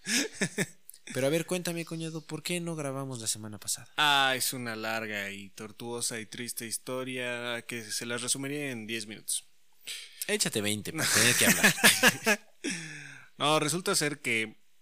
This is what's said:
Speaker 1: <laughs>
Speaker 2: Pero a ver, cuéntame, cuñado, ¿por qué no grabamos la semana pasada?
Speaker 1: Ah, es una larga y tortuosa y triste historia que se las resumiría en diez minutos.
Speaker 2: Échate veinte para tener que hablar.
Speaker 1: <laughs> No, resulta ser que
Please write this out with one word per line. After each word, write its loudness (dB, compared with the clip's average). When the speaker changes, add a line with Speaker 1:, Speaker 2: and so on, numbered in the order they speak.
Speaker 1:
<laughs> -4
Speaker 2:
Pero 2
a 4
ver, 2
cuéntame, -4
cuñado, -8
¿por -8
qué -2
no -6
grabamos -6
la -6
semana -6
pasada? -6
Speaker 1:
Ah, 6
es 0
una -6
larga -2
y -12
tortuosa -6
y -10
triste -8
historia -4
que -8
se -4
las -2
resumiría -2
en -6
diez -4
minutos. -6
Speaker 2:
Échate 0
veinte -2
para 0
tener 6
que 6
hablar. 6
Speaker 1:
<laughs> 4
No, 4
resulta 2
ser 2
que 0